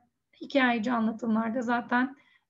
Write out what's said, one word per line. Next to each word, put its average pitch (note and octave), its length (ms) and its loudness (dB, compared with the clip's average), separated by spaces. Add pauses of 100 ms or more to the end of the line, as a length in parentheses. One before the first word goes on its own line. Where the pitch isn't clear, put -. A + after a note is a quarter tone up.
(400)
hikayeci B3 520 2
anlatımlarda A3+ 680 0
zaten B3 540 0 (340)